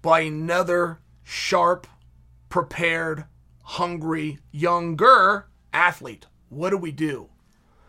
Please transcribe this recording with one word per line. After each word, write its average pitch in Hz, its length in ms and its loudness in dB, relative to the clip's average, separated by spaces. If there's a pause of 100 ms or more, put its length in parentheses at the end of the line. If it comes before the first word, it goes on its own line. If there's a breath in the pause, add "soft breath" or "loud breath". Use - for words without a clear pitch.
by 165 200 4
another 170 760 -2 (220)
sharp, 175 640 0 (640)
prepared, 165 760 -4 (360)
hungry, 160 800 -6 (120)
younger 175 960 4 (240)
athlete. 147 540 -2 (240)
What 160 220 -4
do 196 60 0
we 170 140 -6
do? 143 380 -6 (600 soft breath)